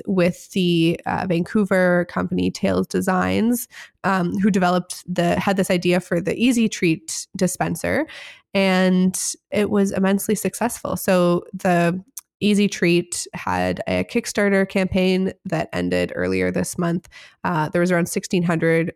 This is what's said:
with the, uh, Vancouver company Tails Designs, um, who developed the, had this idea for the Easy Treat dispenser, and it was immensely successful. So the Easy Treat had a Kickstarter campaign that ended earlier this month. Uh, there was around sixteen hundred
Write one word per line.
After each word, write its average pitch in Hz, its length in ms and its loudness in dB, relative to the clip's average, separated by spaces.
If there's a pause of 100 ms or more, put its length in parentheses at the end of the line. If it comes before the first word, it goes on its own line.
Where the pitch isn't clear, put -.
with 180 440 0
the, 170 540 2
uh, - 220 -2
Vancouver 180 760 2
company 180 440 -2
Tails 190 380 -2
Designs, 190 800 0 (380)
um, 180 320 0
who 202 120 2
developed 180 540 0 (100)
the, 175 240 0
had 190 200 0
this 185 120 0
idea 180 300 2
for 175 220 -2
the - 140 -2
Easy 233 340 2
Treat - 640 -2
dispenser, 175 720 -2 (460)
and 185 680 2 (320)
it 202 180 0
was 202 220 2
immensely 196 440 0
successful. - 600 -4
So 175 480 2 (100)
the 180 480 0 (420)
Easy 208 240 4
Treat 175 680 0
had 92 520 -2
a 92 160 0
Kickstarter 202 640 0
campaign 185 640 0 (140)
that 165 280 -4
ended 90 420 -2
earlier 92 340 0
this - 260 -4
month. 170 320 -2 (360)
Uh, 160 260 -2
there 175 120 0
was 180 100 2
around 175 160 2
sixteen - 340 -2
hundred 165 540 0